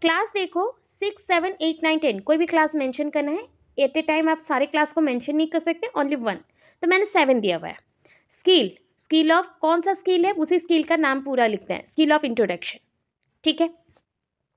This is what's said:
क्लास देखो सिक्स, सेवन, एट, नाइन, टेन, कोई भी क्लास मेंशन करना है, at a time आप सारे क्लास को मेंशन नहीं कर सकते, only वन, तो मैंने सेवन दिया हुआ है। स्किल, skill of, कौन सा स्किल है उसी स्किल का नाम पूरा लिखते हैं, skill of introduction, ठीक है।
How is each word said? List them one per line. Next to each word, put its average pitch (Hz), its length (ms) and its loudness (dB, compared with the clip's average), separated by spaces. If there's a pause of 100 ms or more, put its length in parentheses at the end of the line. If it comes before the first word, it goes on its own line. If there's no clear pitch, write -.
क्लास 339 340 0
देखो 370 300 -4 (240)
सिक्स, 415 340 -8
सेवन, 359 380 -2
एट, 320 220 -2
नाइन, 320 160 2
टेन, 262 220 -2
कोई 302 160 2
भी 330 100 0
क्लास 311 280 0
मेंशन 294 360 -4
करना 294 200 -4
है, 415 160 -6 (320)
at 277 180 0
a 269 120 0
time 320 200 2
आप 320 200 -2
सारे 277 180 0
क्लास 302 260 0
को 330 80 -2
मेंशन 285 360 -2
नहीं 320 100 0
कर 320 120 -2
सकते, 330 300 -4 (100)
only 285 180 -2
वन, 220 220 -4 (440)
तो 349 60 -2
मैंने 381 160 2
सेवन 277 360 2
दिया 185 160 0
हुआ 165 120 -10
है। 170 80 -14 (540)
स्किल, 302 400 2 (300)
skill 320 320 2
of, 359 140 2 (140)
कौन 330 200 2
सा 370 140 0
स्किल 370 300 0
है 392 80 0
उसी 349 260 0
स्किल 330 240 0
का 330 140 -2
नाम 277 240 0
पूरा 262 260 0
लिखते 196 280 -4
हैं, - 120 -12
skill 294 260 2
of 302 120 2
introduction, 220 540 -4 (640)
ठीक 320 160 0
है। 330 80 2 (880)